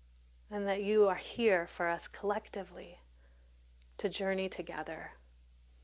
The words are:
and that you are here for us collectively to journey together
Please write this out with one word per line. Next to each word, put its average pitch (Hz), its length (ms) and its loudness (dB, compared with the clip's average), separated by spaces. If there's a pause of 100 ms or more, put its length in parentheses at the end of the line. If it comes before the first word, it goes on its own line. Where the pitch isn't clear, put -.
(500)
and 208 160 -2
that 196 160 0
you 208 240 6
are - 80 4
here 190 520 2
for - 200 -4
us 170 220 -2
collectively 185 880 -6 (1000)
to 202 100 0
journey 190 400 -2
together 160 640 -10 (720)